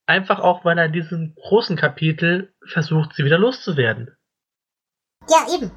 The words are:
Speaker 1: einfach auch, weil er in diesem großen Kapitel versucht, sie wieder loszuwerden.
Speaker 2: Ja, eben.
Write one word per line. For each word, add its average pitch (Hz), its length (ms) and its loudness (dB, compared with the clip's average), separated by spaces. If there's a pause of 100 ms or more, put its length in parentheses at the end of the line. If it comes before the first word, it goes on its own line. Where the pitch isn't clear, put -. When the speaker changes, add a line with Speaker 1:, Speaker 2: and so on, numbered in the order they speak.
Speaker 1:
einfach 190 340 0
auch, 180 260 2
weil 170 120 2
er 170 80 2
in 156 80 -2
diesem 165 480 -6
großen 202 360 0
Kapitel 160 760 -2 (140)
versucht, 156 480 -2
sie 151 80 -2
wieder 156 160 4
loszuwerden. 135 760 -2 (1120)
Speaker 2:
Ja, 311 180 4 (100)
eben. 247 220 -6